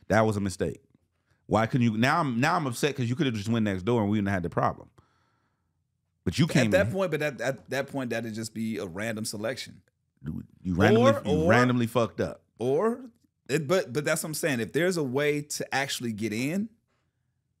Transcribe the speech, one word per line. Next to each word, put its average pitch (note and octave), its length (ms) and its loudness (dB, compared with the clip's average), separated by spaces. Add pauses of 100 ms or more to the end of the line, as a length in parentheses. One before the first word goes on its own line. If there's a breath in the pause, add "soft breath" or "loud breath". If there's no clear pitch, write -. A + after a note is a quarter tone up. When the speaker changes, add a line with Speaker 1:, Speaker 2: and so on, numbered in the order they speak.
Speaker 1:
That A2 180 6
was G#2+ 120 2
a G2+ 40 0
mistake. F#2 400 -4 (640)
Why G#2+ 220 2
couldn't A#2+ 180 2
you? G#2+ 120 2
Now C#3 220 4
I'm, B2+ 220 0
now D#3+ 140 2
I'm E3+ 100 -2
upset C3+ 300 -2
'cause B2 120 -2
you B2 80 -2
could C#3 120 2
have A#2+ 80 0
just G2+ 120 -6
went A2+ 160 2
next F#2+ 200 -2
door A#2 180 2
and G2+ 80 2
we G#2 80 2
wouldn't G2 120 0
have G2+ 80 0
had F2 60 -4
the E2+ 60 -4
problem. - 400 -2 (1400)
But F2+ 140 0
you D#3+ 80 4
came B2+ 200 2
Speaker 2:
at G#2 40 0
that A2 160 4
Speaker 1:
in B2 60 -4
Speaker 2:
point, F#3 180 -2
but D3+ 100 -2
at, D3 200 -4
at B2 280 -6
that C3+ 180 -4
point, C3 240 -6
that'd A#2 220 -6
just A2+ 200 -8
be A2 240 -4
a F#2 80 -6
random G#2+ 400 -6
selection. A2+ 560 -8 (440)
Speaker 1:
You, - 180 -8 (200)
you F2+ 120 -2
randomly, A#3 360 6
Speaker 2:
Or, - 140 0
Speaker 1:
you - 60 0 (120)
Speaker 2:
or E3 60 4
Speaker 1:
randomly B2 360 4
fucked A#2 360 0
up. - 200 -6 (180)
Speaker 2:
Or, F#3 420 0 (480)
it, C#3+ 180 -2
but, E3+ 240 0
but C#3 140 -4
that's D#3+ 180 0
what E3+ 60 -6
I'm D#3 40 -6
saying. C#3+ 280 0
If G2+ 100 -4
there's F3 240 2
a E3 80 0
way D3 380 0
to - 340 -6
actually C3 380 -2
get G#2 180 -4
in, D3+ 380 -2 (920)